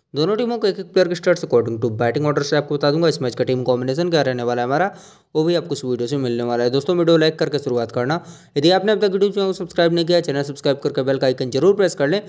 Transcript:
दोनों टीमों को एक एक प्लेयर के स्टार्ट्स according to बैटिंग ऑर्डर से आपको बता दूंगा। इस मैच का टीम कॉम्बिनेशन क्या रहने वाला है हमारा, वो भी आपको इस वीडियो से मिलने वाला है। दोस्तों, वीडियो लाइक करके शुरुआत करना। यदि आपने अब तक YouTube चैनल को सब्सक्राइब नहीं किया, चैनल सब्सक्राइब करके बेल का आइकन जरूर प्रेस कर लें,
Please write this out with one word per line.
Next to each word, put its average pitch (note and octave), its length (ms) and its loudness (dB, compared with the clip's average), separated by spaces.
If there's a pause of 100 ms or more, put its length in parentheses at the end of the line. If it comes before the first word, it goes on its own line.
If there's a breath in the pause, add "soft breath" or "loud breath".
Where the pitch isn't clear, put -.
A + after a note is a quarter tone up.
(160)
दोनों E3 200 0
टीमों A#3 220 -2
को G#3+ 100 -2
एक F#3 120 -2
एक F3+ 60 -10
प्लेयर F3+ 220 2
के E3+ 80 -2
स्टार्ट्स F3 300 0
according A2+ 380 2
to A#2+ 80 -2
बैटिंग A#2+ 340 0
ऑर्डर C#3+ 160 2
से D3 140 -2
आपको D3 200 0
बता D3 160 0
दूंगा। E3 160 2
इस D3+ 140 0
मैच B2 140 -4
का B2+ 80 -2
टीम B2+ 200 0
कॉम्बिनेशन C3 460 0
क्या D#3+ 120 2
रहने B2+ 220 -2
वाला A#2+ 180 0
है A#2+ 60 0
हमारा, E3 280 0 (400 loud breath)
वो D#3 80 2
भी F3 120 2
आपको C#3+ 200 -4
इस C3 100 -8
वीडियो A#2+ 220 -4
से C#3+ 100 -2
मिलने A#2+ 260 -2
वाला A#2+ 200 0
है। B2 60 2
दोस्तों, C#3 280 0
वीडियो E3+ 200 4
लाइक D#3+ 220 2
करके D3 200 -2
शुरुआत A#2+ 320 -4
करना। C3+ 320 -2 (340 loud breath)
यदि D#3 140 4
आपने F#3+ 200 2
अब G3+ 100 2
तक G#3 80 2
YouTube F#3+ 260 0
चैनल G3 120 0
को F#3+ 60 -2
सब्सक्राइब E3+ 400 0
नहीं E3+ 120 0
किया, F3 160 2
चैनल C#3+ 220 -2
सब्सक्राइब C#3+ 340 -2
करके C#3+ 260 -2
बेल C3+ 140 0
का C3+ 100 0
आइकन C3 220 -2
जरूर D#3 260 2
प्रेस G3 200 0
कर C#3+ 120 0
लें, G3 220 0